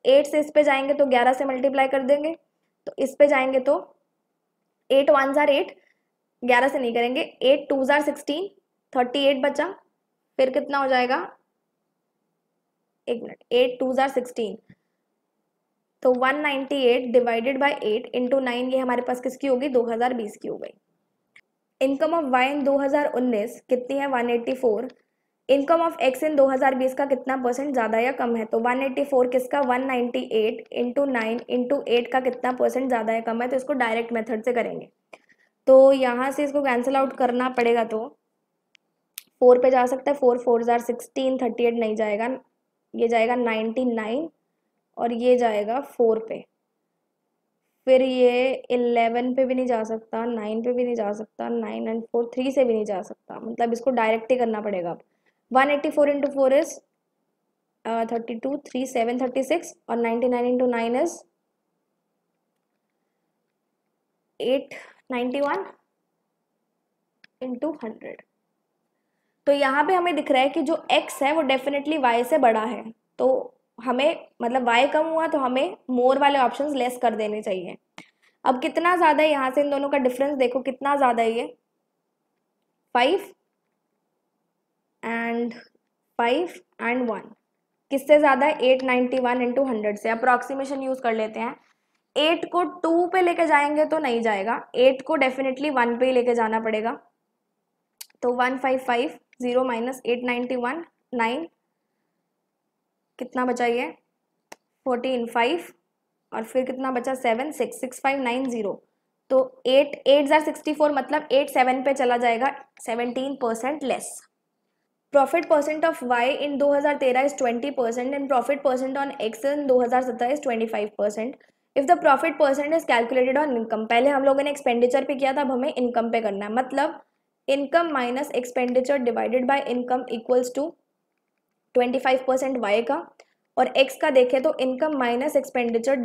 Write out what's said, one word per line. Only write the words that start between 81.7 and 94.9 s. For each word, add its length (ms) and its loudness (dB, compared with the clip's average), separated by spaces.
फ़ाइव 380 2
and 500 -4
फ़ाइव 340 0
and 260 -2
वन, 140 -6
किससे 280 6
ज़्यादा 260 6
है, 160 2
एट 220 4
नाइंटी 360 0
वन 260 0
into 220 0
हंड्रेड 300 -2
से। 120 -4
अप्रॉक्सीमेशन 720 -2
यूज़ 180 -6
कर 120 0
लेते 260 -4
हैं, 160 -6
एट 360 2
को 120 0
टू 260 2
पे 140 2
लेके 260 2
जाएंगे 380 2
तो 140 -2
नहीं 220 -2
जाएगा, 340 -2
एट 260 4